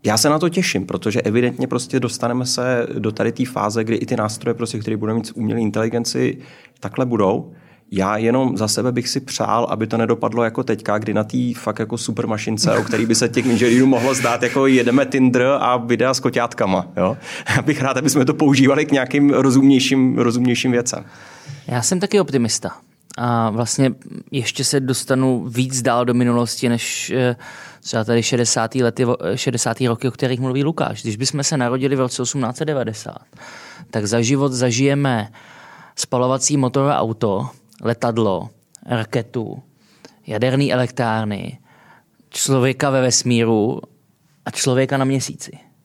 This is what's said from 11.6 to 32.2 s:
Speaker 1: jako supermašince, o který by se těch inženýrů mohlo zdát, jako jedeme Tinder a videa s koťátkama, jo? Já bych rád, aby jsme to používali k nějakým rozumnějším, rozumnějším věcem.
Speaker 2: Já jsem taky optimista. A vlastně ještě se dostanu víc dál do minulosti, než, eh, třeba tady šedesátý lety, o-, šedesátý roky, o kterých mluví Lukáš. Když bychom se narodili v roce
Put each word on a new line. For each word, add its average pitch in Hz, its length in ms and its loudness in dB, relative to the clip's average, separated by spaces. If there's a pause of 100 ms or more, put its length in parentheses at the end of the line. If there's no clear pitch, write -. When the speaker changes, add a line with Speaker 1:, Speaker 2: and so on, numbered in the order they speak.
Speaker 1:
jako 113 200 -4
supermašince, 110 760 -2
o 110 60 2
který 113 240 -2
by 113 80 2
se 117 140 2
těch 120 180 0
inženýrů 120 400 4
mohlo 131 280 2
zdát, 120 280 0
jako 135 240 2
jedeme 127 400 4
Tinder 127 360 4 (180)
a 123 160 2
videa 123 380 2
s 127 60 -2
koťátkama, 107 680 0 (100)
jo? 95 200 0 (400)
Já 135 60 2
bych 143 200 0
rád, 131 140 0
aby 135 140 0
jsme 131 140 4
to 151 100 2
používali 139 520 4
k 143 60 0
nějakým 143 380 4
rozumnějším, 131 880 4
rozumnějším 123 540 2
věcem. 120 320 -2 (640)
Speaker 2:
Já 120 160 -2
jsem 185 180 0
taky 202 200 2
optimista. 120 560 -2 (400)
A 117 340 2
vlastně 120 440 0 (360)
ještě 131 340 -4
se 143 160 2
dostanu 127 680 0
víc 127 340 -2
dál 123 220 2
do 120 100 2
minulosti, 120 540 2
než, - 420 -4
eh, 123 260 0 (460)
třeba 113 220 -4
tady 117 180 2
šedesátý 120 600 0
lety, 120 220 0
o-, 120 120 0 (180)
šedesátý 123 540 -2
roky, 117 200 0
o - 20 2
kterých 127 300 -2
mluví 131 240 -2
Lukáš. 131 380 -4
Když 107 140 -6
bychom 135 280 -4
se 156 120 -2
narodili 131 400 0
v 131 40 -2
roce 127 220 -2